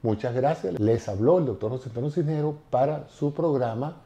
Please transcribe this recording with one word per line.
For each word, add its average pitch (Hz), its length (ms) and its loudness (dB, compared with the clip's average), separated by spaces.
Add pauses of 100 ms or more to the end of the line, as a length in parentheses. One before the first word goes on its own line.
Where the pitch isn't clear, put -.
Muchas 117 320 0
gracias. 135 460 0
Les 113 280 2
habló 110 300 4
el 165 80 2
doctor 107 260 -4
José 127 180 -8
Antonio 117 200 -4
Cisneros 151 460 -2 (140)
para 143 400 0
su 147 240 -4
programa 139 720 -2